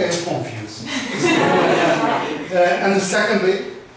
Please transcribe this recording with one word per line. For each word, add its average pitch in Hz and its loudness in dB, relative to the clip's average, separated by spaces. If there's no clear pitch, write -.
and 180 0
confused." - -6
<laughs> - -6
Uh, 180 -2
and 185 2
secondly, 202 0